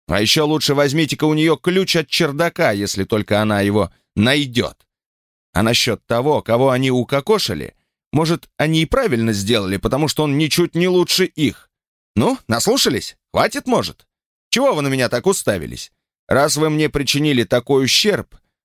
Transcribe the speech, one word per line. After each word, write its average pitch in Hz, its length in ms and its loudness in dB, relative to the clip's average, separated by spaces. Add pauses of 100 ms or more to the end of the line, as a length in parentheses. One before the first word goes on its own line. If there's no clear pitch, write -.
А 87 120 -2
ещё 151 280 2
лучше 151 260 0
возьмите-ка 143 520 0
у 156 100 2
неё 156 220 2
ключ 180 380 0
от 160 120 -2
чердака, 160 640 0
если 101 320 -4
только 104 360 0
она 107 220 0
его 101 300 0 (240)
найдёт. 120 720 0 (680)
А 90 80 0
насчёт 110 460 0
того, 123 340 0
кого 123 300 2
они 131 180 0
укокошили, 127 840 -2 (380)
может, 160 340 0 (100)
они 160 260 2
и - 20 2
правильно 120 480 0
сделали, 98 440 -2
потому 139 300 -2
что 151 160 -4
он 143 140 -2
ничуть 160 380 0
не 175 120 2
лучше 180 380 0
их. - 460 -4 (440)
Ну, 202 220 2 (100)
наслушались? 143 680 -2 (160)
Хватит, 208 320 -2
может? 120 400 -4 (460)
Чего 254 240 2
вы 147 80 -2
на 139 40 -2
меня 131 220 0
так 123 160 -4
уставились? 87 680 -2 (360)
Раз 139 280 2
вы 156 140 0
мне 151 200 0
причинили 143 540 0
такой 131 420 0
ущерб, 151 500 0 (300)